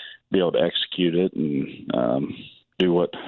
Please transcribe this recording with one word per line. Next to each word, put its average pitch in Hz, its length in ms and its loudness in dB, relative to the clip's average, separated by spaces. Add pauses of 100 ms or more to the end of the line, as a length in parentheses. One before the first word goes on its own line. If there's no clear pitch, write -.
(320)
be 98 80 2
able 87 140 2
to - 80 2
execute 85 540 0
it 92 180 2
and, 71 600 -2
um, 62 420 0 (440)
do 90 120 4
what 87 200 2 (160)